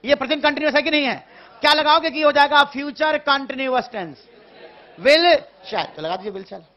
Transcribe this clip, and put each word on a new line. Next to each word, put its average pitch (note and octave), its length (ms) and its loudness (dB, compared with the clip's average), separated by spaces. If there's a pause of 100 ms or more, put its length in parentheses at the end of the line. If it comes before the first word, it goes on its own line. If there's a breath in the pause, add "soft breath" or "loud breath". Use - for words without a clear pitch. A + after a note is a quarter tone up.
ये C#4 100 4
present C#4 280 -4
continuous D4 320 0
है D4 60 4
कि D#4 100 -2
नहीं D4 140 0
है? G3+ 220 -6 (340 loud breath)
क्या D4 120 4
लगाओगे D4+ 360 2
कि D4 120 -4
हो D4 100 4
जाएगा C#4+ 320 4
future D4 540 -4
continuous C4 720 -2
tense। E3+ 380 -12 (720)
will D#4 360 4 (360)
shall, F3 240 -6
तो D3+ 60 -12
लगा E3 140 -6
दीजिए G3 160 -10
will F#3+ 140 -14
shall। F#3+ 180 -18 (140)